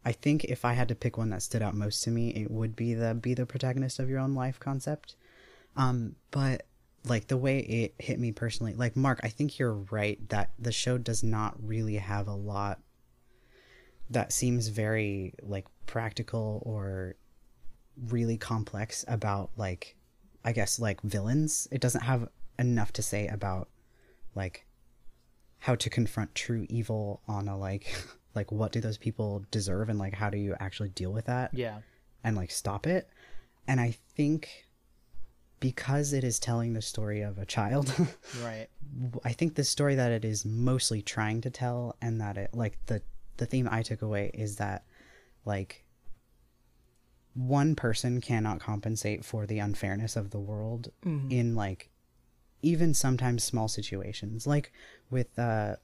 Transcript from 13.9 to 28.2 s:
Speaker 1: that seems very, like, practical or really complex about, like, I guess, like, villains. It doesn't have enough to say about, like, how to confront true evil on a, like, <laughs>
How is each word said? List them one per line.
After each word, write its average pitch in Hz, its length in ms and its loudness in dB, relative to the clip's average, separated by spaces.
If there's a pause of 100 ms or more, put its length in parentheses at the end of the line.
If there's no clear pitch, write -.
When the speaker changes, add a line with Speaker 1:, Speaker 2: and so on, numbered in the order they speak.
Speaker 1:
that 117 220 2
seems 120 360 2
very, 107 760 0
like, 101 240 -6 (200)
practical 113 800 -2
or 98 520 -4 (880)
really 113 320 0
complex 107 680 -4
about, 101 480 0
like, 95 400 -6 (480)
I 120 80 0
guess, 110 260 0
like, 107 240 0
villains. 113 680 0
It 127 100 -2
doesn't 120 220 2
have 123 260 2 (300)
enough 120 360 4
to 110 80 -2
say 104 240 0
about, 95 420 -2 (680)
like, 95 300 -4 (920)
how - 160 2
to 113 160 0
confront 110 440 2
true 113 360 -2
evil 107 580 -2
on 101 200 -2
a, 98 100 -2
like, 98 360 -2 (200)
<laughs> - 200 -20